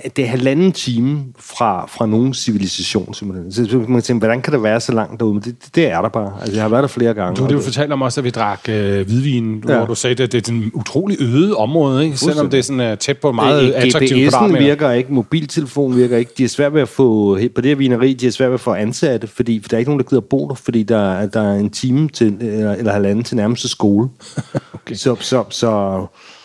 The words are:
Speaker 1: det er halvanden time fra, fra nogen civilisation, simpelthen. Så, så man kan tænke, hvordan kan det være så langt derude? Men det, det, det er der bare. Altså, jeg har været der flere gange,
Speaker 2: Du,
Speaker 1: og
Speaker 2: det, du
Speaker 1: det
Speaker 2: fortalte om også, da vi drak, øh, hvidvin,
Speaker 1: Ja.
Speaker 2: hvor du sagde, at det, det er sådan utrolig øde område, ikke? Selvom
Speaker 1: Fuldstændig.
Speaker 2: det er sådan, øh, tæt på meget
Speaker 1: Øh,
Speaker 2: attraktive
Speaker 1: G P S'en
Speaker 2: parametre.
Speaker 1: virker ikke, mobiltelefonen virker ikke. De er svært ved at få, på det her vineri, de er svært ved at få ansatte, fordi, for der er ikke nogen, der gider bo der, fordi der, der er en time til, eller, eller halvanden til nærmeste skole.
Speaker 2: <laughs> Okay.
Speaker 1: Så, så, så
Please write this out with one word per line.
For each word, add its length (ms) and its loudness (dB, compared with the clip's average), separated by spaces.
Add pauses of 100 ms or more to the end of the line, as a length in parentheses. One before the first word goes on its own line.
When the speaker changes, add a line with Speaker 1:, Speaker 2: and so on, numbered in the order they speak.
(160)
Speaker 1:
det 100 0
er 40 -4
halvanden 420 2
time 520 -2 (160)
fra, 460 -4
fra 200 -4
nogen 280 2
civilisation, 800 -4
simpelthen. 380 -10
Så, 200 0
så 60 2
man 100 -2
kan 140 2
tænke, 180 0
hvordan 220 0
kan 120 -4
det 100 2
være 160 2
så 120 -6
langt 280 -2
derude? 140 0
Men 100 -2
det, 220 -12
det, 100 -6
det 120 4
er 140 -2
der 80 0
bare. 320 -4
Altså, 140 -6
jeg 80 0
har 60 0
været 120 4
der 60 2
flere 260 0
gange, 240 -2
Speaker 2:
Du, 60 0
Speaker 1:
og 60 0
Speaker 2:
det, 40 2
du 40 2
Speaker 1:
det 80 -2
Speaker 2:
fortalte 280 -2
om 80 -2
også, 200 -2
da 20 -4
vi 60 -2
drak, 300 -4 (100)
øh, 380 0
hvidvin, 600 -2
Speaker 1:
Ja. 100 2
Speaker 2:
hvor 80 0
du 100 -4
sagde, 160 0
at 60 0
det, 140 0
det 100 0
er 40 -6
sådan 280 -2
utrolig 480 -4
øde 340 2
område, 500 2
ikke? 120 -2
Selvom 180 0
Speaker 1:
Fuldstændig. 160 0
Speaker 2:
det 80 2
er 40 0
sådan, 280 -2
øh, 60 -4
tæt 200 -2
på 140 0
meget 360 2
Speaker 1:
Øh, 80 2
Speaker 2:
attraktive 520 4
Speaker 1:
G 20 4
P 40 2
S'en 40 4
Speaker 2:
parametre. 260 4
Speaker 1:
virker 280 2
ikke, 220 0
mobiltelefonen 840 0
virker 200 4
ikke. 200 -2
De 60 2
er 40 2
svært 260 0
ved 80 4
at 80 0
få, 460 4 (200)
på 60 -2
det 40 0
her 100 4
vineri, 380 2
de 140 -2
er 40 2
svært 180 0
ved 40 0
at 80 0
få 120 0
ansatte, 540 -2
fordi, 340 -2
for 80 -14
der 80 0
er 20 2
ikke 120 0
nogen, 120 0
der 60 -8
gider 120 2
bo 260 -2
der, 80 -8
fordi 280 -2
der, 420 0
der 160 -2
er 140 2
en 140 0
time 400 0
til, 320 0
eller, 340 -2
eller 160 -2
halvanden 320 0
til 140 -6
nærmeste 300 -2
skole. 420 2 (280)
Speaker 2:
<laughs> 120 -8 (240)
Okay. 240 -12
Speaker 1:
Så, 220 0
så, 300 -2
så 560 -2 (400)